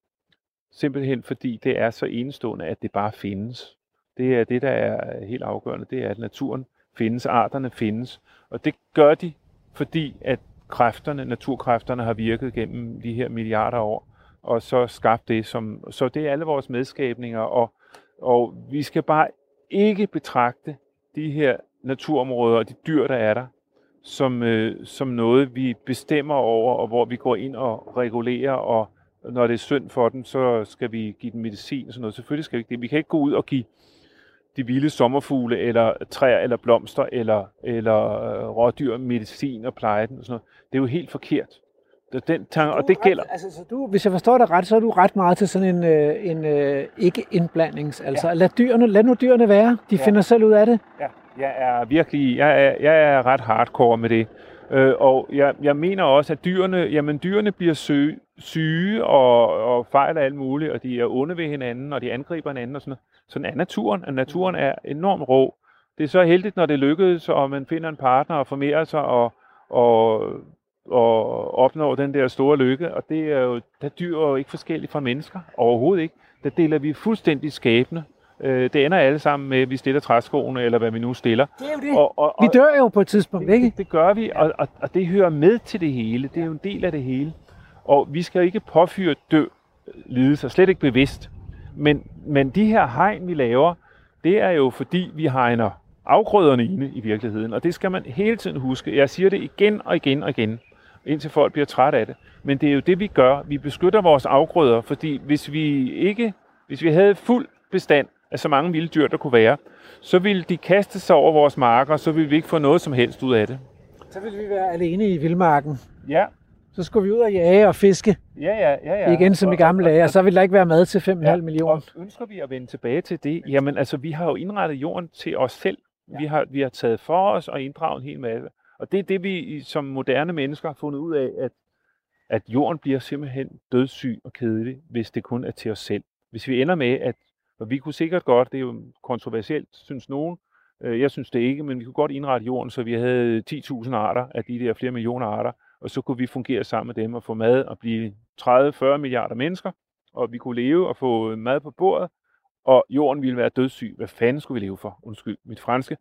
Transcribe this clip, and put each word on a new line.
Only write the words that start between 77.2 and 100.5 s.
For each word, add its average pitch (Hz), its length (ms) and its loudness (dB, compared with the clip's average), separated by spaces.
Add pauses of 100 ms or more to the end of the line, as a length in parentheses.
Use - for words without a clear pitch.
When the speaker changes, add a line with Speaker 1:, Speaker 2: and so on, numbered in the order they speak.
Speaker 1:
skæbne. 131 520 0 (360)
Øh, 127 320 0
det 143 140 2
ender 185 120 2
alle 147 200 4
sammen 143 300 -2
med, 131 140 0
at 127 80 -2
vi 131 60 -6
stiller 135 240 -2
træskoene, 123 640 0
eller 117 160 2
hvad 113 120 0
vi 113 80 -6
nu 120 160 -4
stiller. 123 320 0 (120)
Speaker 2:
Det 262 100 -10
er 302 40 -4
jo 294 80 -6 (100)
det. 269 80 2
Speaker 1:
Og, - 200 4
og, 151 200 0
og 220 60 4
Speaker 2:
Vi 233 100 8
dør 285 240 6
jo 247 100 4
på 202 120 0
et 190 60 4
tidspunkt, 190 420 -2
Speaker 1:
det, 196 60 6
Speaker 2:
ikke? 247 120 4
Speaker 1:
det, 226 120 -4
det 196 100 -8
gør 208 260 4
vi, 220 120 -4
Speaker 2:
Ja. - 160 0
Speaker 1:
og, 156 160 2
og, - 100 -2 (120)
og - 140 -6
det 185 120 0
hører 185 240 2
med 165 280 4
til - 220 -10
det 156 120 -2
hele. 120 420 -4
Det 165 60 -4
er 165 60 -4
jo 160 60 -6
en 151 120 -12
del 196 200 -6
af 180 80 -2
det 147 100 -6
hele. 131 300 -4 (520)
Og 139 260 2
vi 160 120 -4
skal - 160 -4
jo 180 60 4
ikke 180 160 0
påføre 170 540 2 (160)
dø-, 156 180 4 (580)
lidelser, 135 420 0
slet 185 200 4
ikke 185 120 0
bevidst. 135 500 0 (460)
Men, 147 300 0 (200)
men 139 240 0
de 196 140 0
her 214 220 2
hegn, 165 420 -2
vi 175 60 -4
laver, 139 400 2 (500)
det 190 160 2
er 190 100 2
jo 139 200 2
fordi, 175 440 -6
vi 156 140 -2
hegner 120 420 2 (340)
afgrøderne 151 600 4
inde 113 300 -4
i 120 60 -12
virkeligheden. 107 520 -4
Og 113 100 -6
det 170 120 -2
skal 196 160 -6
man 185 160 -6
hele 202 300 -2
tiden 185 200 -8
huske. 127 400 -4
Jeg 139 140 4
siger 190 200 2
det 196 120 -2
igen 208 420 0
og - 120 0
igen 139 260 0
og 165 80 -4
igen, 113 300 -2 (460)